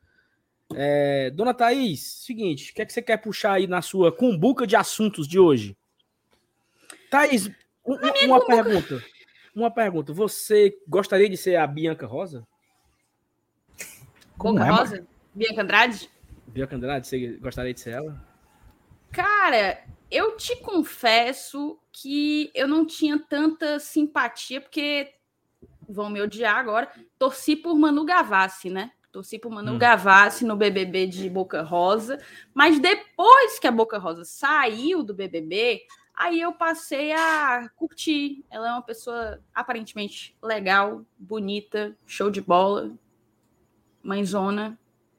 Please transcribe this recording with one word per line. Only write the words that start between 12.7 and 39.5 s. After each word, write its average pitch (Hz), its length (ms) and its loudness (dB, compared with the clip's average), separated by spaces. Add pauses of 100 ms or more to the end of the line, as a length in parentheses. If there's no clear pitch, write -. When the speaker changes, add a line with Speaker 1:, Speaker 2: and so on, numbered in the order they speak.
Speaker 3:
Como 220 160 -2
Speaker 2:
Boca 120 120 2
Speaker 3:
é, 143 40 4
mano? 190 120 6
Speaker 2:
Rosa? 196 240 -6 (280)
Bianca 220 280 -4
Andrade? 208 480 2 (360)
Speaker 1:
Bianca 135 300 -8
Andrade, 127 320 -6
você 123 300 -6
gostaria 127 360 -8
de - 60 -20
ser 117 100 -14
ela? 143 340 -12 (840)
Speaker 2:
Cara, 359 760 2 (240)
eu 440 280 -2
te - 200 -6
confesso 285 1200 -2 (140)
que 294 640 -4
eu 269 140 -2
não 311 180 2
tinha 302 320 -2
tanta 302 600 -2
simpatia, 285 800 -4
porque 285 520 -6 (760)
vão 208 200 -8
me 208 140 -6
odiar 214 340 -2
agora. 240 340 -2 (280)
Torci 269 380 0
por 330 200 -2
Manu 302 280 4
Gavassi, 208 640 0
né? 196 220 -8 (200)
Torci 196 260 -14
por 233 120 -12
Manu 214 220 -8
Speaker 1:
Hum. 233 60 -2
Speaker 2:
Gavassi 208 640 6
no 214 120 -2
B 208 140 4
B 190 160 -2
B 185 220 -2
de 190 200 -8
Boca 185 340 -4
Rosa. 196 580 0 (340)
Mas 294 240 6
depois 415 800 6
que - 80 0
a 254 60 2
Boca 226 260 0
Rosa 170 260 -8
saiu 285 800 -2
do 208 100 -8
B 190 140 -10
B 165 140 -8
B, 202 420 -2 (320)
aí 339 260 -2
eu 339 120 -4
passei 320 600 -4
a 302 600 -2
curtir. 285 760 -6
Ela 220 200 -8
é 240 40 -4
uma 247 100 -8
pessoa 233 580 -12 (120)